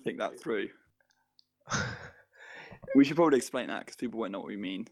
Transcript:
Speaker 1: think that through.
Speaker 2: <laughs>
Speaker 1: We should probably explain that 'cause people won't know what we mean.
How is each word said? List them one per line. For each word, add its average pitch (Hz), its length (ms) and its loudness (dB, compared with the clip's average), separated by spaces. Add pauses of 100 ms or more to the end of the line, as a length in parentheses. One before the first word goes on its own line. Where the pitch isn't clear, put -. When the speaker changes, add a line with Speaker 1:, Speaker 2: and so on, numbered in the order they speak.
Speaker 1:
think - 160 -4
that - 220 -6
through. 104 300 -2 (1000)
Speaker 2:
<laughs> - 80 -2 (1160)
Speaker 1:
We 139 100 10
should 143 120 2
probably 156 200 6
explain 123 320 -2
that - 180 -6
'cause - 100 -16
people 117 220 -6
won't 104 140 -4
know 98 60 -6
what 87 100 -8
we 104 80 -8
mean. 101 340 -6